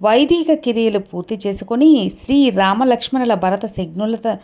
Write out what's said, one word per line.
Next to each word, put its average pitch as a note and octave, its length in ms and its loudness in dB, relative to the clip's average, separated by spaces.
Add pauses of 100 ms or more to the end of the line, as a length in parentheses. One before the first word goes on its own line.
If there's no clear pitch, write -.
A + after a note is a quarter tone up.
వైదిక D4+ 500 2
క్రియలు A3+ 460 0
పూర్తి F#3+ 480 -10
చేసుకొని A#3 640 2 (120)
శ్రీ C#4 260 2
రామలక్ష్మణుల A#3 840 0
భరత F#3+ 320 -2
శగ్నులత-, G3 800 -6